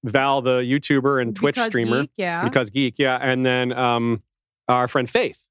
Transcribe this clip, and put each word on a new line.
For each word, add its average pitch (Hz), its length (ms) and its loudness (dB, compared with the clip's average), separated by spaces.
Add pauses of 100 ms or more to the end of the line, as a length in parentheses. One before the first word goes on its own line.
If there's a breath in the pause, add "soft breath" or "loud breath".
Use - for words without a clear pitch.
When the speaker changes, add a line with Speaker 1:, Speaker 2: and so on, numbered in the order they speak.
Speaker 1:
Val, 135 380 2
the 127 180 2
YouTuber 135 600 0
and 117 140 -2
Twitch 143 220 0
Speaker 2:
Because 233 120 0
Speaker 1:
streamer. 120 340 0
Speaker 2:
Geek, 202 140 -6
yeah. 175 280 -4
Speaker 1:
Because 123 260 0
Geek, 127 280 -2
yeah. 131 220 2
And 131 240 0
then, 127 280 2
um, 117 500 0 (460)
our 123 200 2
friend 123 200 -2
Faith. 220 420 -4